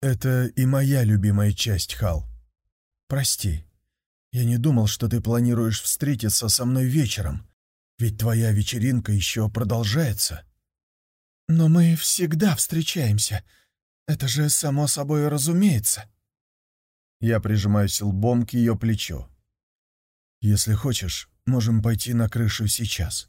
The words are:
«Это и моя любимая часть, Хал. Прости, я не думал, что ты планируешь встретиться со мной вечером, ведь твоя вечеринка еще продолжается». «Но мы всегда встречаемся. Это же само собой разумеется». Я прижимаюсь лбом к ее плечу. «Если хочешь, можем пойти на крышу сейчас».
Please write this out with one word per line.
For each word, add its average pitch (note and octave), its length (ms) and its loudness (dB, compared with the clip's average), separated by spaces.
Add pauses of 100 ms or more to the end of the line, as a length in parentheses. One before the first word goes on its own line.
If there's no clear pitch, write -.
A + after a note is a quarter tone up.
«Это B2+ 400 0
и B2+ 220 0
моя C3+ 360 2
любимая G#2 480 4
часть, - 440 -4
Хал. E2+ 320 -2 (800)
Прости, G2+ 580 -2 (680)
я B2 140 -2
не A#2+ 140 2
думал, A#2+ 260 4
что G#2+ 220 -2
ты A2+ 120 0
планируешь A#2 640 0
встретиться A2+ 680 -2
со A#2+ 180 0
мной C3 200 0
вечером, A2+ 640 -2 (500)
ведь A2 220 -2
твоя A2+ 320 2
вечеринка G#2+ 600 0
еще G#2 380 0
продолжается». A2 960 -2 (1000)
«Но D#3+ 220 4
мы E3+ 260 6
всегда D#3+ 600 0
встречаемся. A2 880 -2 (640)
Это D3+ 200 -2
же D3 240 0
само D3 340 0
собой D3 420 -2
разумеется». D3+ 800 0 (1120)
Я A2+ 200 2
прижимаюсь G#2 600 2
лбом G#2+ 460 0
к - 60 -14
ее A#2 240 2
плечу. G#2 520 -4 (1120)
«Если G#2+ 360 2
хочешь, G#2+ 560 -4 (160)
можем A#2 340 2
пойти A#2 320 -2
на A#2 160 0
крышу A2 380 -2
сейчас». - 600 -6